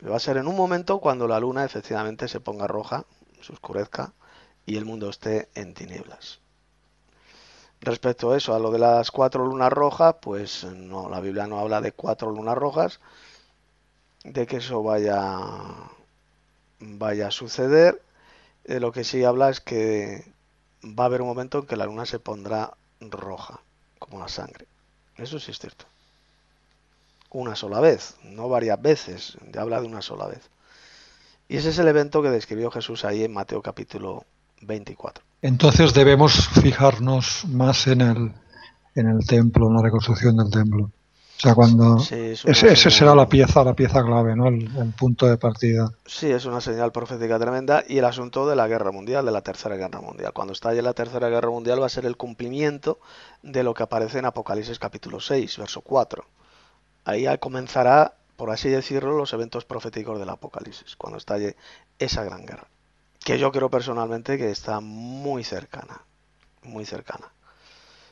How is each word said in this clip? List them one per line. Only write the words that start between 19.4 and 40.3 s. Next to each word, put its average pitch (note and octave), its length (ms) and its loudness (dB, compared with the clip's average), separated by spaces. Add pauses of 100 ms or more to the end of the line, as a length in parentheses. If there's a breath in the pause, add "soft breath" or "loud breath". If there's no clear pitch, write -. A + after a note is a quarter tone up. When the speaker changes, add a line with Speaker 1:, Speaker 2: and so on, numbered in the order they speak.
Speaker 1:
es C3 100 -6
que G#2+ 640 -6 (600)
va A2+ 200 -6
a B2 40 2
haber B2+ 140 -2
un B2 60 -6
momento B2+ 320 -8
en C#3+ 60 -10
que A#2+ 100 -8
la G2+ 100 -6
luna G#2+ 200 -10
se - 140 -10
pondrá G#2+ 540 -8 (280)
roja, G2 580 -16 (400)
como - 200 -20
la - 100 -16
sangre. - 360 -16 (520)
Eso C#3 220 -14
sí A#2 120 -18
es - 80 -16
cierto. - 260 -20 (1500)
Una B2 240 -10
sola G#2 260 -4
vez, D3+ 420 2
no G#2+ 240 -12
varias A2+ 340 -2
veces, A#2+ 560 -2 (140)
ya G#2+ 100 -10
habla A#2 200 -4
de A#2+ 60 -10
una A2 140 -14
sola G2+ 260 -12
vez. - 220 -16 (1000 soft breath)
Y C#3 80 -6
ese D3+ 120 -2
es D#3+ 100 -2
el E3 100 6
evento D3 320 2
que C#3+ 80 2
describió A2+ 420 -2
Jesús A#2 320 -10
ahí G#2 220 -2
en A2+ 80 -4
Mateo G2+ 280 -8
capítulo - 600 -12 (380)
veinticuatro. G#2+ 600 -12 (180)
Speaker 2:
Entonces C3 520 6
debemos C#3 540 8
fijarnos C3 1000 4
más C3 380 2
en B2+ 140 4
el, A#2 300 2 (640 soft breath)
en A2+ 140 2
el A2 180 2
templo, A#2 400 6
en A2+ 80 4
la A2+ 60 6
reconstrucción A2+ 560 2